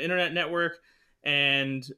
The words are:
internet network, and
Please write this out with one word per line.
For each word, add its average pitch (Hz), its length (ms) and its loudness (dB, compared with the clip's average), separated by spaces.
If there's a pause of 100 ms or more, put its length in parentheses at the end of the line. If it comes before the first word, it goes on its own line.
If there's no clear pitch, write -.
internet 175 340 0
network, 170 460 0 (420)
and 139 760 2